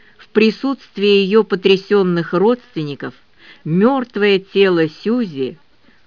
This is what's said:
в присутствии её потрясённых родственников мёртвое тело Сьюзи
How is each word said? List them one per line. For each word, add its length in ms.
в 120
присутствии 920
её 200
потрясённых 920
родственников 800
мёртвое 760
тело 480
Сьюзи 680